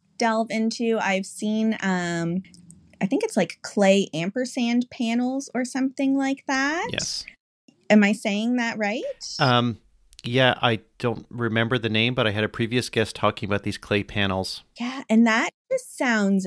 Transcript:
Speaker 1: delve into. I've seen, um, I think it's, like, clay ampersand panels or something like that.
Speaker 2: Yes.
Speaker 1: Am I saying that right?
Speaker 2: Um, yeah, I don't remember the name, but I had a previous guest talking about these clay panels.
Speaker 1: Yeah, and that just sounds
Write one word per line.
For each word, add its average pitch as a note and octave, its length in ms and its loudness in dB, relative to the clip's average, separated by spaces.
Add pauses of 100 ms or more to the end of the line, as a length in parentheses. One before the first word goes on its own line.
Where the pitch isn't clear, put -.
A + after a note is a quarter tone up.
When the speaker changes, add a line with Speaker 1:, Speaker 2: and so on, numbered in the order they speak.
(180)
Speaker 1:
delve A3+ 320 0
into. A3+ 500 0
I've F#3+ 260 0
seen, A3 560 -2
um, F3 600 -2 (580)
I G3 60 0
think E4+ 180 0
it's, A4 120 -4
like, - 260 0
clay G3 500 4
ampersand A#3 800 -2
panels B3 640 -2
or B3+ 100 -2
something C4+ 540 0
like C4+ 300 -2
that. D4 440 -2
Speaker 2:
Yes. - 320 -6 (640)
Speaker 1:
Am G#3+ 160 8
I G3+ 80 4
saying A3 440 -2
that A#3 220 -4
right? A3 240 -2 (360)
Speaker 2:
Um, A#2+ 400 2 (440)
yeah, B2 400 2
I A#2 180 2 (180)
don't - 300 -4
remember A#2 500 0
the A2 120 -2
name, A2+ 240 2
but A#2+ 120 2
I G#2+ 40 4
had G#2+ 140 0
a G#2 40 0
previous A#2 400 -2
guest - 260 0
talking G#2+ 320 0
about G2 160 -2
these G#2 140 -4
clay G2+ 260 -2
panels. G2 600 -2 (180)
Speaker 1:
Yeah, B3+ 300 -6
and A3+ 160 6
that A#3 240 2 (200)
just - 280 -6
sounds G3+ 480 2